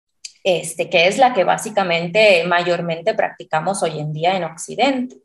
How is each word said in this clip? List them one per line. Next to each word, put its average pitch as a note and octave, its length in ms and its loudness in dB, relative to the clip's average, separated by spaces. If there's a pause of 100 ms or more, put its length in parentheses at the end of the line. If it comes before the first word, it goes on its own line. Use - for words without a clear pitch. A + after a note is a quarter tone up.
(420)
este, E3 480 -2
que F3 180 4
es G3+ 80 0
la B3 160 4
que G3 120 2
básicamente F3 1000 2
mayormente E3+ 680 0
practicamos F3+ 680 -4
hoy D#3 180 -4
en D3+ 120 -6
día E3 240 0
en F3+ 80 -4
Occidente, B3 800 -4